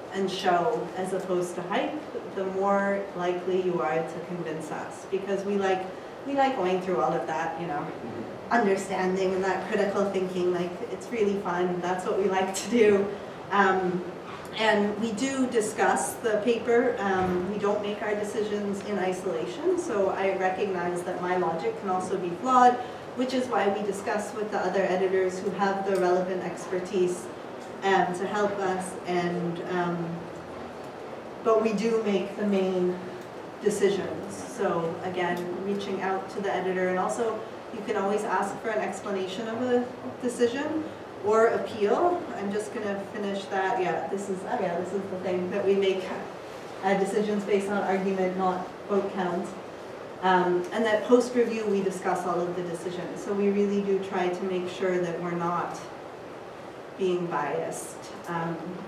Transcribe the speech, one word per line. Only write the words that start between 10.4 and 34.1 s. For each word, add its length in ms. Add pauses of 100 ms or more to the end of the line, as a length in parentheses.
Like, 180 (220)
it's 180
really 260
fun. 440
That's 240
what 140
we 100
like 260
to 160
do. 360 (460)
Um, 500 (560)
and 420
we 120
do 340
discuss 680
the 300
paper. 540
Um, 540
we 60
don't 240
make 200
our 120
decisions 720
in 100
isolation, 800
so 320
I 260
recognize 640
that 200
my 140
logic 440
can 80
also 280
be 140 (120)
flawed, 320 (420)
which 160
is 140
why 220
we 180
discuss 480
with 160
the 80
other 240
editors 560
who 140
have 360
the 120
relevant 440
expertise, 800 (580)
um, 320
to 120
help 320
us. 320 (160)
And, 540 (100)
um, 360 (1400)
but 180
we 120
do 280
make 340
the 100
main 500 (680)
decisions. 720 (220)